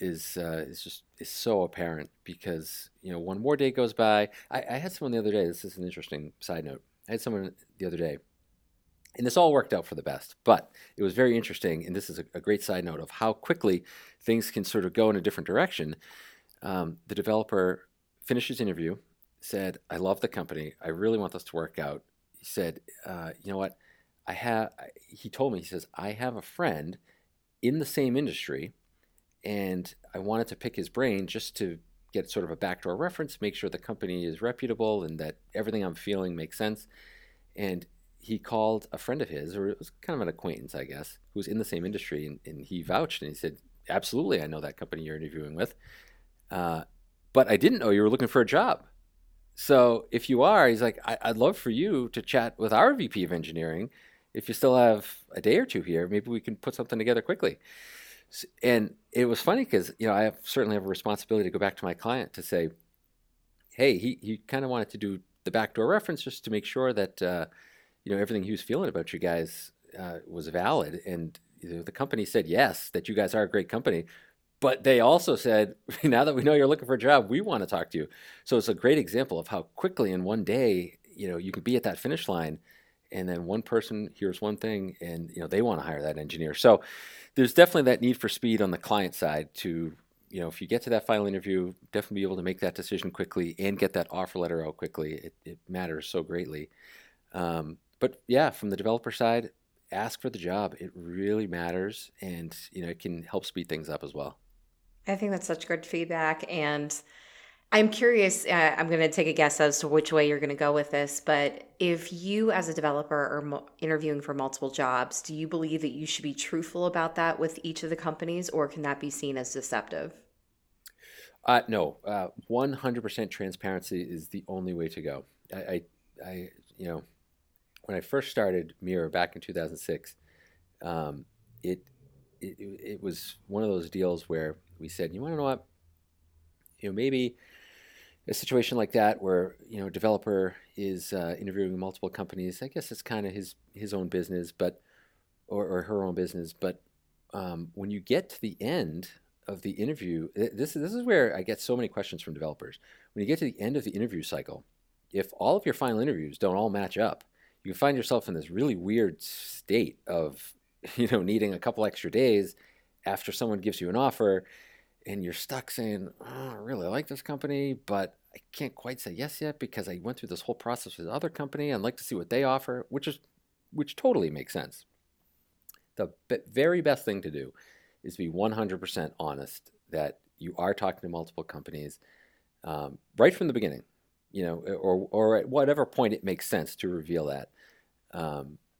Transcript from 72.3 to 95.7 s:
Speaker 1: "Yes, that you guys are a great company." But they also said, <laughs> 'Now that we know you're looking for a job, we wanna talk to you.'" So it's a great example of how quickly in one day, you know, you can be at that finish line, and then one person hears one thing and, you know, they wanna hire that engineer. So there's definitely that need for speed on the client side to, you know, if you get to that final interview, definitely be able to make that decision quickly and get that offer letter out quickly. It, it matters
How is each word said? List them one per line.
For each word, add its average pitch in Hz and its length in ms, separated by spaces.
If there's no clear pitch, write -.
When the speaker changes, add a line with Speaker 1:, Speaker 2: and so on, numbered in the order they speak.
Speaker 1:
"Yes, 98 440
that - 180
you 107 60
guys 101 180
are 107 100
a 90 60
great 95 200
company." 107 360
But 131 240
they 131 160
also 147 360
said, 107 400
<laughs> - 160
'Now 131 220
that 151 100
we 123 80
know 147 100
you're 139 140
looking 143 200
for 131 80
a 113 40
job, 120 300
we 139 120
wanna 139 240
talk 87 260
to 87 80
you.'" 73 80
So 127 140
it's 107 120
a 107 40
great 131 240
example 107 420
of 82 80
how 92 160
quickly 160 360
in 90 120
one 104 200
day, 101 640
you 98 240
know, 87 80
you 92 140
can 87 120
be 123 120
at 120 80
that 90 160
finish 151 280
line, 82 320
and 92 180
then 87 160
one 104 160
person 107 540
hears 95 260
one 104 160
thing 101 420
and, 85 320
you - 80
know, 82 80
they 95 140
wanna 98 220
hire 73 180
that 76 160
engineer. 76 360
So 110 280
there's 123 180
definitely 170 300
that 127 180
need 120 160
for - 100
speed 110 340
on 95 100
the 87 80
client 101 340
side 76 400
to, 82 420
you 95 100
know, 85 80
if 80 120
you - 80
get 117 140
to - 80
that 113 160
final 104 220
interview, 92 440
definitely 104 240
be 98 80
able 95 140
to 90 60
make 92 180
that 90 120
decision 90 380
quickly 87 480
and 98 180
get 98 160
that 87 160
offer 92 300
letter 85 260
out 78 120
quickly. 78 360
It, 78 200
it 82 140
matters 87 400